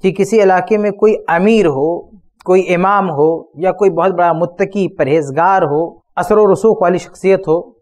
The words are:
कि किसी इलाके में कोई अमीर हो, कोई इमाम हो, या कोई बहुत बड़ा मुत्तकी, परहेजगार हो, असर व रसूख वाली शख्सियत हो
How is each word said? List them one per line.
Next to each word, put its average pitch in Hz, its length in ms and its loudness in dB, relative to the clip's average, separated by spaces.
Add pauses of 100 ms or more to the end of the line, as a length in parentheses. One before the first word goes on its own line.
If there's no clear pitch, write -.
कि 190 100 0
किसी 196 260 0
इलाके 190 380 2
में 208 160 -2
कोई 214 220 2 (160)
अमीर 196 360 2
हो, 151 460 -4 (320)
कोई 185 180 2
इमाम 185 460 0
हो, 156 480 -2
या 180 160 -2
कोई 190 180 2
बहुत 170 220 0
बड़ा 170 200 0
मुत्तकी, 175 560 -4
परहेजगार 160 760 0
हो, 151 380 -4 (140)
असर 196 200 0
व 208 140 4
रसूख 202 300 0
वाली 180 180 0
शख्सियत 190 480 -2
हो 165 340 -4